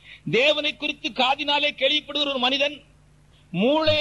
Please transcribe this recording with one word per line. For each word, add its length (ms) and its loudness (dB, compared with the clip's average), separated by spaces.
தேவனை 420 2
குறித்து 400 -8
காதினாலே 600 0
கேள்விப்படுகிற 580 -2
ஒரு 100 -4
மனிதன் 360 0
மூளை 480 2